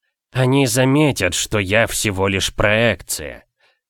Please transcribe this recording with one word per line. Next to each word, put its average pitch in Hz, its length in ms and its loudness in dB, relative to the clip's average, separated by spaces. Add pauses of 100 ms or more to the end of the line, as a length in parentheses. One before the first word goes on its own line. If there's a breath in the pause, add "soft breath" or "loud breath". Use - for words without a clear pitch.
(320)
«Они 131 360 2
заметят, 131 640 2
что - 260 -4
я 104 280 2
всего 98 420 -2
лишь 95 240 -4
проекция. 104 920 -2 (440)